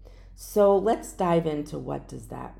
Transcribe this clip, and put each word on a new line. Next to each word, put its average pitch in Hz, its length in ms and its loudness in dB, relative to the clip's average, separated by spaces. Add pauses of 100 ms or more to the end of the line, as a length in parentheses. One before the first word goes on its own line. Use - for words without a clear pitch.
(340)
So 202 440 4
let's 202 340 -2
dive 170 340 2
into 151 320 -4
what 139 300 -8
does 123 200 -14
that 123 320 -12